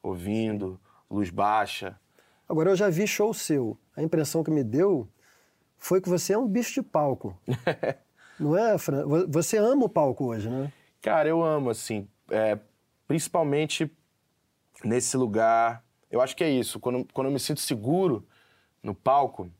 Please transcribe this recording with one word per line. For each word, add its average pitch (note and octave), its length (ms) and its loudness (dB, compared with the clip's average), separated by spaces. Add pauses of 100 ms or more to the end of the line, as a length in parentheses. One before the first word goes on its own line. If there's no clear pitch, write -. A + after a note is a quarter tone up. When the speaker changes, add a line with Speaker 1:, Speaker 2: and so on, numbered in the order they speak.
Speaker 1:
ouvindo, G2 760 -4 (300)
luz G2 220 -4
baixa. G2+ 680 -2 (480)
Speaker 2:
Agora, D#3+ 220 0
eu G3 60 6
já G3+ 140 2
vi F3+ 180 0
show G#3+ 260 0
seu. B2+ 420 -2 (200)
A C#3+ 80 -6
impressão D#3+ 400 0
que D3+ 80 -2
me D3 120 2
deu C3+ 460 0 (680)
foi - 240 0
que F#3 80 -4
você F3+ 260 0
é G#3 40 2
um B3 100 0
bicho A3+ 280 -2
de C4+ 80 -2
palco. C3 520 -2 (120)
Speaker 1:
<laughs> - 920 -6
Speaker 2:
Não D3+ 160 2
é, G#3+ 220 4
Fran? C#3+ 300 -2
Vo-, E3 200 2
você E3 300 0
ama A#3+ 280 4
o G3 40 -2
palco C#3 360 0
hoje, A2 220 -4
né? C3 240 -4 (300)
Speaker 1:
Cara, D#3 260 2
eu E3 160 2
amo, D3+ 280 0
assim, G#2+ 360 -6 (220)
é, G#2+ 300 2 (480)
principalmente D#3 840 0 (920)
nesse A#2+ 340 0
lugar. A#2 680 2 (280)
Eu B2 100 2
acho C3 140 0
que - 80 0
é D#3+ 60 2
isso. B2 300 0
Quando, B2 320 -4
quando C3 160 -2
eu C#3 60 -2
me C3+ 60 -2
sinto D3 200 -4
seguro C3 640 0 (600)
no G#2 100 -6
palco B2+ 560 0 (100)